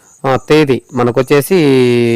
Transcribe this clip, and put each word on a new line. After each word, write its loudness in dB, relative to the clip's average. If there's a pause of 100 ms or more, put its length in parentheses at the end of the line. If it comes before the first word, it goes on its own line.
(260)
ఆ, 0
తేదీ 0 (100)
మనకు -2
వచ్చేసి 0 (600)